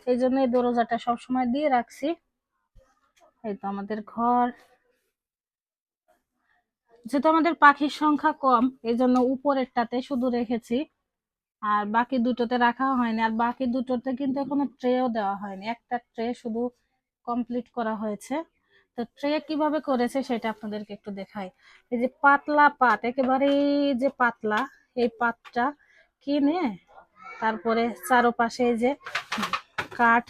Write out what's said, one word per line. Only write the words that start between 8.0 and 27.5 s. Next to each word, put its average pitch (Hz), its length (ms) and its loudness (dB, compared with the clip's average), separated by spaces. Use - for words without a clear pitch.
কম, 254 300 2
এই 233 140 -2
জন্য 254 180 2
উপরেরটাতে 254 680 -2
শুধু 254 280 -4
রেখেছি, 240 480 -4
আর 208 260 0
বাকি 233 320 0
দুটোতে 240 380 0
রাখা 240 380 2
হয়নি। 233 260 0
আর 226 140 0
বাকি 240 320 -2
দুটোতে 254 500 -2
কিন্তু 269 220 -2
এখনো 277 260 -2
ট্রেও 254 340 0
দেওয়া 202 260 -2
হয়নি, 196 320 -10
একটা 240 280 -6
ট্রে 226 260 -6
শুধু 233 280 -6
কমপ্লিট 240 440 -4
করা 220 240 -4
হয়েছে। 208 400 -6
তো 240 40 -4
ট্রে 285 240 -4
কিভাবে 302 420 -2
করেছে 247 420 -2
সেটা 233 260 -4
আপনাদেরকে 214 440 -10
একটু 208 180 -14
দেখাই। 196 360 -10
এই 247 80 0
যে 247 80 2
পাতলা 294 440 6
পাত, 226 240 4
একেবারে 262 460 2
যে 262 220 0
পাতলা, 226 420 0
এই 240 220 2
পাতটা 240 480 -2
কিনে 294 340 2
তারপরে 226 440 0